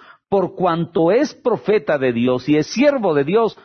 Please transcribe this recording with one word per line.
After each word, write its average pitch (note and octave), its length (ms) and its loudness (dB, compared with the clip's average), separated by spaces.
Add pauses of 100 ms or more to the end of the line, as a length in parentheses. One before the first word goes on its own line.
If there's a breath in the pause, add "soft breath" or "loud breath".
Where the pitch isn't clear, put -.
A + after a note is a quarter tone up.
(300 loud breath)
por F#3+ 260 -2
cuanto E3 560 0
es C4 220 0
profeta G3 640 -2
de C3 160 0
Dios B2 360 -2
y D3+ 80 4
es D3+ 100 0
siervo A#3+ 460 0
de C#3+ 120 0
Dios, G#3 400 0